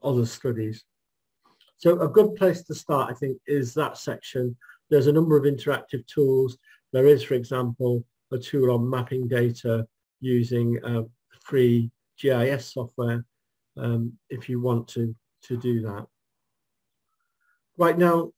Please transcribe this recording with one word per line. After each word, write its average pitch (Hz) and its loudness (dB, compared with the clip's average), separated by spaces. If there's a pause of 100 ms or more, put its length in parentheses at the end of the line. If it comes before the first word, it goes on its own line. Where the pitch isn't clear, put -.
other 123 0
studies. 110 -6 (920)
So 170 4
a 160 0
good 208 4
place 175 0
to 151 -12
start, 135 -4
I - -10
think, 131 -8
is 139 -2
that 147 -4
section. 123 -8 (320)
There's 139 4
a 147 6
number 160 4
of 135 2
interactive 139 -4
tools. 131 0 (340)
There 131 4
is, 139 8
for - -2
example, 123 -2 (280)
a 131 -4
tool 127 0
on 120 0
mapping 127 -4
data 120 -2 (340)
using, 120 0
uh, 117 -4 (380)
free 120 2 (260)
G 135 0
I 120 0
S 135 -6
software, 120 -6 (500)
um, 117 -4 (160)
if - -12
you 123 -4
want 120 -2
to, 117 -6 (280)
to 127 -8
do 120 -2
that. 107 -10 (1700)
Right 170 2
now, 170 2